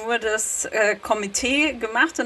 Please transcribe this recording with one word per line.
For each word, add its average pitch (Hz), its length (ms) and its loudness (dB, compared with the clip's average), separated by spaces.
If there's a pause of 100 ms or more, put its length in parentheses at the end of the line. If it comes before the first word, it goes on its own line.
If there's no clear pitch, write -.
nur 233 140 0
das, 220 480 -2
äh, 208 300 2
Komitee 240 760 0
gemacht 233 460 0
und 247 60 0